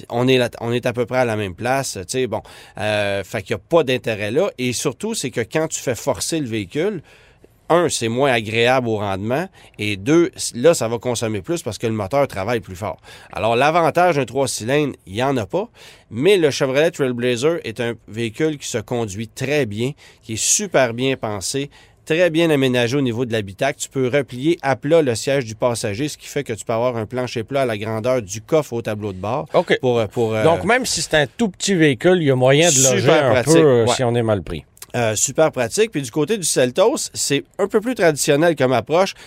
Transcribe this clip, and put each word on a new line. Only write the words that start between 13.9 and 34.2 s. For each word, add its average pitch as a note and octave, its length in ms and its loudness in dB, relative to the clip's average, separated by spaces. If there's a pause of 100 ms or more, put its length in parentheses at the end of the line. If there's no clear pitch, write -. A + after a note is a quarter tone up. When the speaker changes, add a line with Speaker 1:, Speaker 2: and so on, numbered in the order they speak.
Speaker 1:
d'un C3+ 80 0
trois B2 220 -2
cylindres, C3 460 -2 (140)
il F#2 80 -14
y A#2 80 -2
en C#3 120 0
a G#2+ 120 -2
pas, G3+ 200 -4 (440)
mais D#3+ 260 2
le D#3 140 4
Chevrolet C#3+ 400 0
Trailblazer B2+ 720 0
est A2+ 160 -8
un A#2 140 -2 (140)
véhicule A#2 520 -4
qui - 80 -12
se - 100 -6
conduit A2 500 -4
très C3+ 380 -2
bien, A2+ 280 -4 (280)
qui - 120 -12
est A2 60 -6
super D3 540 2
bien B2+ 240 -2
pensé, A2+ 540 -6 (340)
très E3+ 240 2
bien E3 220 2
aménagé B2+ 460 2
au D3 40 2
niveau B2 240 -2
de A2 80 -6
l'habitacle. A2 460 -4
Tu - 100 -10
peux B2+ 200 -2
replier C#3 520 -2
à C3 140 0
plat D#3 260 2
le B2 140 0
siège C3+ 300 -2
du A2 100 -12
passager, A#2 520 -2
ce - 120 -10
qui - 80 -20
fait C#3+ 160 -6
que B2+ 100 -6
tu G#2 120 -10
peux A#2+ 80 -4
avoir A#2 240 0
un A2 100 -4
plancher B2 360 -6
plat C3+ 200 -2
à - 20 2
la A2+ 140 -4
grandeur A2 420 -2
du G#2 200 -10
coffre D#3 320 0
au A#2 100 -6
tableau G#2+ 280 -6
de F#2 60 -10
bord. A#2+ 380 -6
Speaker 2:
OK. E3+ 260 2
Speaker 1:
Pour, B2 160 2
euh, A2+ 80 2
pour, A2 300 -2
euh, A2 80 0
Speaker 2:
Donc, E3+ 220 2
même A#3+ 200 2
si - 160 -4
c'est - 140 -2
un D3+ 100 4
tout - 240 -2
petit - 240 -2
véhicule, D#3+ 480 4
il D#3 60 2
y C3+ 40 4
a C3 40 4
moyen C3+ 320 6
de E3 80 4
Speaker 1:
Super C3 180 4
Speaker 2:
loger A#2+ 180 4
un D3 200 4
Speaker 1:
pratique, B2+ 220 4
Speaker 2:
peu, E3 140 8
euh, A#2+ 200 6
Speaker 1:
ouais. A#2+ 80 2
Speaker 2:
si C3 80 -2
on A#2 100 0
est A#2+ 80 2